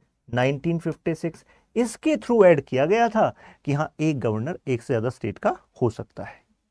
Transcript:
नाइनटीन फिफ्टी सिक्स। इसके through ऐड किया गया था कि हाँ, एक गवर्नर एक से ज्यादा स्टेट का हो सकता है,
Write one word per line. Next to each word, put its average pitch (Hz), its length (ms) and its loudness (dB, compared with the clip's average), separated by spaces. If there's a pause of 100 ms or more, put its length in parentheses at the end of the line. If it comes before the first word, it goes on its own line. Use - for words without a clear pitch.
(300)
नाइनटीन 139 500 -2
फिफ्टी 160 360 -4
सिक्स। - 300 -8 (300)
इसके 247 400 -2
through 220 300 4
ऐड 165 160 6
किया 135 240 -2
गया 226 240 2
था 208 240 0 (320)
कि 139 80 -2
हाँ, 147 260 -4
एक 151 200 0
गवर्नर 113 480 -4
एक 123 140 -2
से - 120 -4
ज्यादा 113 160 0
स्टेट 113 280 -8
का 285 180 -2 (260)
हो 120 80 2
सकता - 340 -12
है, - 120 -18 (360)